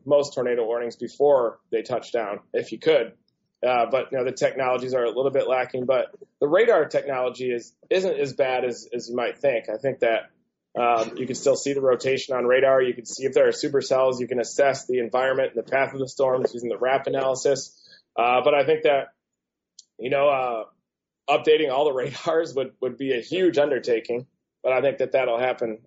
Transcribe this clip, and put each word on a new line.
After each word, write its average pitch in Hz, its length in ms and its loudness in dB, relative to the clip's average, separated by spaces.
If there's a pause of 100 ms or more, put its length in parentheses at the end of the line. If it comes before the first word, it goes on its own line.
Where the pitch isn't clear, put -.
most 139 300 2
tornado 120 300 0
warnings 120 300 -4
before 123 640 2 (140)
they 113 100 -2
touch 117 300 -6
down, 104 260 -4 (140)
if 123 180 -4
you 110 80 -12
could. - 360 0 (520)
Uh, 123 240 2
but, 127 220 -2
you 135 60 -4
know, 127 60 -2
the 127 60 -4
technologies 127 640 -2
are 127 80 0
a 120 60 0
little 127 240 -2
bit 131 160 0
lacking, 127 360 -2
but 123 300 0 (260)
the 143 60 0
radar 185 380 4
technology 127 640 -4
is, 120 220 -6 (180)
isn't 180 300 0
as 139 140 -4
bad 131 300 0
as, 120 300 -6
as 113 140 -8
you 120 80 -6
might 117 220 -4
think. 123 300 -2
I 107 100 -6
think 131 220 -4
that, 113 300 0 (480)
um, 120 380 2
you 131 100 -6
can 127 80 -6
still 135 220 2
see - 160 -4
the 139 80 -2
rotation 131 560 0
on 120 80 0
radar. 135 360 4
You 127 140 0
can 120 100 -14
see - 200 -12
if 131 100 -2
there 139 140 6
are 117 40 2
supercells. 131 680 0
You 123 80 -4
can 127 100 -2
assess 135 480 0
the 127 140 0
environment 131 560 0
and 113 100 -4
the - 20 -20
path 135 260 0
of 139 40 -10
the 135 100 -4
storms 127 460 0
using 120 140 -8
the 120 100 -4
rap 131 300 0
analysis. 135 680 -2 (400)
Uh, 123 280 2
but 147 100 4
I 139 100 4
think 156 200 0
that, 139 240 2 (920)
you 123 120 -6
know, 143 180 2
uh, 127 360 -2 (640)
updating 151 440 4
all 139 120 2
the 151 80 2
<laughs> - 20 -2
radars 139 600 -2
would, 131 260 -4
would 127 160 -4
be 135 160 -2
a 120 80 0
huge 175 380 0
undertaking. 123 680 0 (380)
But 127 100 2
I 127 60 2
think 135 180 0
that 127 120 -2
that'll 123 300 0
happen 120 460 -4